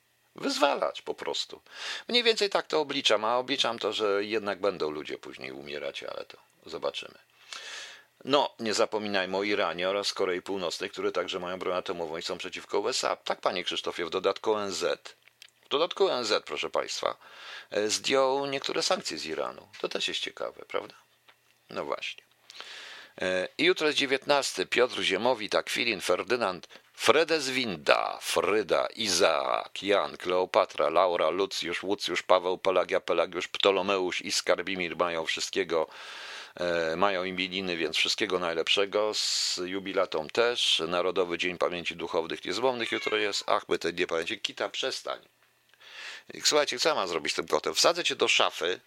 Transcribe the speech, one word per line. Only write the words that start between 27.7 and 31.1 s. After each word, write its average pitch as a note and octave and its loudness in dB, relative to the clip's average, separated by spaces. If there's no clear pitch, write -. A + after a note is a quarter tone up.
Fryda, E2+ 2
Izaak, E2 2
Jan, F2 2
Kleopatra, F2+ 2
Laura, E2+ 4